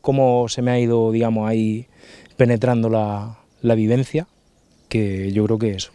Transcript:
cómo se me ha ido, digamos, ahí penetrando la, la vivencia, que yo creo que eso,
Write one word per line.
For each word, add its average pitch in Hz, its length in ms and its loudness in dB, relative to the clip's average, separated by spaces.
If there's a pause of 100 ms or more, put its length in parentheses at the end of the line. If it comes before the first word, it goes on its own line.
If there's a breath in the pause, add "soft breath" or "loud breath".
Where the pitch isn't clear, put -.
cómo 127 480 2
se - 120 -6
me 123 100 0
ha 123 80 2
ido, 117 320 2
digamos, 113 380 0
ahí 110 380 -2 (480 loud breath)
penetrando 120 540 2
la, 107 480 -2 (240)
la 117 140 2
vivencia, 127 520 0 (640)
que 98 420 -4
yo 107 140 0
creo 110 140 0
que 110 120 -2
eso, 95 240 -10